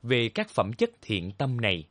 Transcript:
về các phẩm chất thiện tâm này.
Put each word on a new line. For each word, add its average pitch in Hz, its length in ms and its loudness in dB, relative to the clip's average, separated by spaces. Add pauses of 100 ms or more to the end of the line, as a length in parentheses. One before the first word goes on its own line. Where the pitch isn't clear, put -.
về 117 260 2
các 208 200 -4
phẩm 101 240 0
chất 233 160 0 (120)
thiện 92 300 -4
tâm 127 300 -4
này. 92 300 0